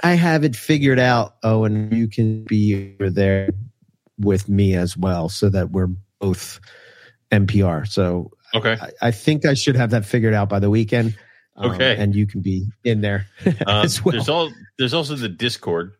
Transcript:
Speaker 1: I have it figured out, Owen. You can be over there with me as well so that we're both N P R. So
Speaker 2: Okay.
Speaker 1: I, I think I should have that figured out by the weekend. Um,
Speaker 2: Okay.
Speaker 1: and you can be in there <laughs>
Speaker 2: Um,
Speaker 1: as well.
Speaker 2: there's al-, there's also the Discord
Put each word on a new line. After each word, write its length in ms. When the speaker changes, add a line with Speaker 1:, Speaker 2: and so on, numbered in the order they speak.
Speaker 1:
I 100
have 300
it 120
figured 440
out, 420
Owen. 500
You 160
can 360
be 560
over 100
there 400
with 280
me 280
as 200
well 340
so 200
that 220
we're 180
both 400
N 160
P 160
R. 220
So 460
Speaker 2:
Okay. 260
Speaker 1:
I, 120
I 40
think 340
I 100
should 220
have 140
that 140
figured 300
out 140
by 100
the 100
weekend. 460
Um, 160
Speaker 2:
Okay. 260
Speaker 1:
and 180
you 100
can 160
be 260
in 160
there 240
<laughs> 100
Speaker 2:
Um, 180
Speaker 1:
as 200
well. 80
Speaker 2:
there's 160
al-, 240
there's 160
also 220
the 120
Discord 720